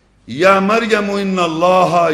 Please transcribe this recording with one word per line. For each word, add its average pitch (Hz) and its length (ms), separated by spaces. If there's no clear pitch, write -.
یا 185 340
مریم 208 500
ان 196 280
اللہ 170 760